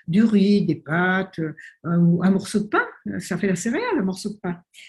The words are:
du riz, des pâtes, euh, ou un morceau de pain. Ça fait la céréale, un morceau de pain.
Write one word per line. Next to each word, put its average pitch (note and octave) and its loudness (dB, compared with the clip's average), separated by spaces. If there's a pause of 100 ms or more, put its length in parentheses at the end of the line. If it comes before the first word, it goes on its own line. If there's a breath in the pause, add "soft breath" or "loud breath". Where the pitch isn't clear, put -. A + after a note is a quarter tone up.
du F#3+ 4
riz, G3+ 4
des D#3+ 0
pâtes, F#3 -2
euh, D#3 -4 (320 loud breath)
ou E3+ 2
un F#3 4
morceau G3 -2
de G#3 -4
pain. A#4 0 (320)
Ça F3+ -6
fait G3+ -2
la F#3 0
céréale, D#4+ -2
un G#3+ 0
morceau F#3+ -4
de - -12
pain. F3 -8 (280 loud breath)